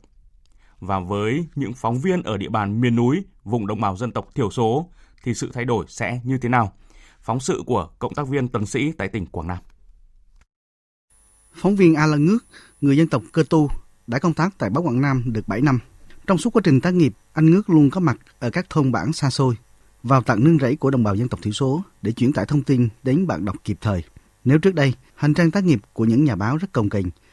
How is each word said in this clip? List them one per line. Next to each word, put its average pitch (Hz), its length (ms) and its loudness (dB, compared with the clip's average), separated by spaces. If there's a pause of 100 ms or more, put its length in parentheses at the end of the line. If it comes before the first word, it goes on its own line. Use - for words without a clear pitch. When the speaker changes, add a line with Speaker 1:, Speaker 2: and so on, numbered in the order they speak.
(800)
Speaker 1:
Và 95 200 -4
với 107 540 -4
những 120 180 -6
phóng 120 260 -4
viên 180 240 -2
ở - 140 -4
địa - 120 -8
bàn 104 320 -2
miền 120 160 2
núi, 127 260 2 (220)
vùng 107 220 -4
đồng 107 140 -6
bào 101 160 -2
dân 113 160 -6
tộc - 220 -8
thiểu 110 160 -2
số 123 380 -2 (360)
thì 120 100 -4
sự - 200 -8
thay 120 100 -8
đổi 117 240 -2
sẽ 120 360 -6
như 127 140 -4
thế 120 100 -6
nào? 117 240 2 (480)
Phóng 120 200 -6
sự - 260 -4
của 98 220 -2 (100)
cộng - 160 -8
tác 143 140 -6
viên 131 200 -2
Tấn 110 180 -4
Sĩ 143 260 -4
tại 98 160 -8
tỉnh 98 180 -6
Quảng 82 220 -10
Nam. 90 100 -8 (2000)
Speaker 2:
Phóng 202 220 0
viên 175 180 6
A 151 120 2
Lăng 147 180 2
Ngước, 208 220 2 (340)
người 139 160 2
dân 160 120 4
tộc 117 140 -2 (100)
Cơ 160 180 2
Tu, 156 180 2 (380)
đã 117 120 -4
công 165 160 0
tác 180 240 -2
tại 104 120 -4
Báo 139 120 0
Quảng 127 180 0
Nam 131 320 0
được 110 160 -4
bảy 104 120 -4
năm. 135 180 2 (480)
Trong 185 120 2
suốt 233 120 -2
quá 220 140 2
trình 135 160 6
tác 180 140 0
nghiệp, 151 180 4 (200)
anh 160 180 6
Ngước 196 200 4
luôn 147 200 6
có 185 100 -2
mặt 147 180 0 (200)
ở 123 120 -4
các 175 200 -6
thôn 135 220 0
bản 107 200 -2
xa 143 180 -2
xôi, 127 240 0 (480)
vào 127 200 2
tận 113 220 2
nương 160 140 6
rẫy 135 180 0
của 135 140 0
đồng 127 120 2
bào 104 120 0
dân 113 140 -2
tộc - 140 -6
thiểu 104 100 -4
số 139 300 -2 (200)
để 113 100 -2
truyền 123 200 0
tải 98 140 -2
thông 147 160 0
tin 123 260 2 (140)
đến 143 240 0
bạn 95 180 -4
đọc 98 200 -6
kịp 101 160 -6
thời. 95 220 -2 (420)
Nếu 139 140 4
trước 190 160 2
đây, 139 200 2 (200)
hành 147 200 0
trang 170 160 4
tác 190 140 0
nghiệp 147 160 2 (120)
của 113 120 -2
những 113 200 4
nhà 123 120 0
báo 107 200 -2
rất 185 160 -8
cồng 110 160 0
kềnh, 95 180 -4 (260)